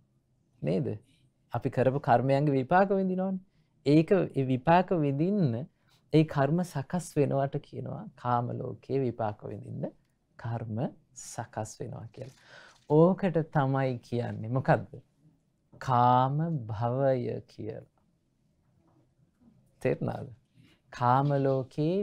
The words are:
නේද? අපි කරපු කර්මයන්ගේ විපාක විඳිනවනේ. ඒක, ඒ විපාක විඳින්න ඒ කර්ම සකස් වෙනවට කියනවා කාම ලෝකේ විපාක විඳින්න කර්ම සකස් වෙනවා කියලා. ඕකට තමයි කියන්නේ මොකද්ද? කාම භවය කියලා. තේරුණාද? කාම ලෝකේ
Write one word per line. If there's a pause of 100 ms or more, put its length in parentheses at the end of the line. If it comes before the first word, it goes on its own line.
(600)
නේද? (640)
අපි
කරපු
කර්මයන්ගේ
විපාක
විඳිනවනේ. (460)
ඒක,
ඒ
විපාක
විඳින්න (600)
ඒ
කර්ම
සකස්
වෙනවට
කියනවා (100)
කාම
ලෝකේ
විපාක
විඳින්න (540)
කර්ම (340)
සකස්
වෙනවා
කියලා. (540)
ඕකට (100)
තමයි
කියන්නේ
මොකද්ද? (840)
කාම (260)
භවය
කියලා. (1900)
තේරුණාද? (680)
කාම
ලෝකේ